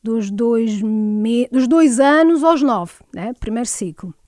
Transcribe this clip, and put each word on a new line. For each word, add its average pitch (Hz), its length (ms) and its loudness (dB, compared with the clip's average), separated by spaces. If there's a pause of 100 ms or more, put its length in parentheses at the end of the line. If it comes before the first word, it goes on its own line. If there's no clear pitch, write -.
dos 220 280 -4
dois 226 520 -2
me-, 214 680 -2
dos 254 180 2
dois 302 320 4
anos 302 440 4
aos 330 160 4
nove, 214 320 0 (220)
né? 196 260 -8
Primeiro 226 280 -6
ciclo. 170 440 -10 (160)